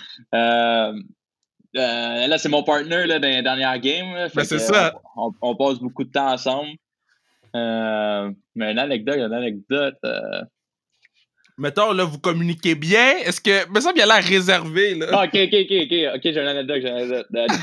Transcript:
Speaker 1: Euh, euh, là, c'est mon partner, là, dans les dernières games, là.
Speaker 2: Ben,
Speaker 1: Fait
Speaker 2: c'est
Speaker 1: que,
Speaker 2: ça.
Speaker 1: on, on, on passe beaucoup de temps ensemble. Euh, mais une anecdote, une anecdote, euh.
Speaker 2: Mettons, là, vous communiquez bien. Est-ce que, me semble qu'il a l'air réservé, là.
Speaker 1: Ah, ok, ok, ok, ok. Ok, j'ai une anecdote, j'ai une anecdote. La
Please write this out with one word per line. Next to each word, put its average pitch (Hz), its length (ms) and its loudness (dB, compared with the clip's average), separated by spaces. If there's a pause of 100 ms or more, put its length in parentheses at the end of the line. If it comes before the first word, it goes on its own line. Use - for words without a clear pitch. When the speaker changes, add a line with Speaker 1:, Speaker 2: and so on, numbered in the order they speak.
(340)
Speaker 1:
Euh, 117 580 2 (840)
euh, 120 500 -2
là, 156 120 2
c'est 156 100 -4
mon 147 140 2
partner, 156 440 0
là, 160 120 2
dans 139 100 0
les 127 140 0
dernières 131 360 0
games, 170 360 -4
là. 175 140 -4
Speaker 2:
Ben, - 20 -18
Speaker 1:
Fait 147 140 -2
Speaker 2:
c'est 156 120 -2
Speaker 1:
que, 143 60 -2
Speaker 2:
ça. 190 320 2 (220)
Speaker 1:
on, 113 100 -2 (160)
on, 123 80 0
on 117 60 -2
passe 135 240 0
beaucoup 127 240 -8
de 131 60 -12
temps 139 220 0
ensemble. 135 380 -4 (840)
Euh, 110 760 -2 (240)
mais 107 180 -4
une 110 60 -2
anecdote, 135 380 -2
une 113 180 -2
anecdote, 123 640 -4 (100)
euh. 58 140 -4 (1400)
Speaker 2:
Mettons, 202 320 0
là, 185 120 2
vous 147 160 -6
communiquez 170 560 0
bien. 220 420 4
Est-ce - 220 -4
que, 196 320 2
me 214 80 2
semble 349 140 2
qu'il 320 100 4
a - 20 6
l'air 214 180 6
réservé, 180 680 2
là. 160 160 -4
Speaker 1:
Ah, 190 140 4
ok, 190 100 -2
ok, 196 200 2
ok, 190 180 2 (100)
ok. 156 320 -2
Ok, 131 80 -8
j'ai 156 180 -2
une 139 60 -2
anecdote, 143 340 -4
j'ai 127 80 -4
une 123 80 -6
anecdote. 123 340 -4
La 117 160 -2 (160)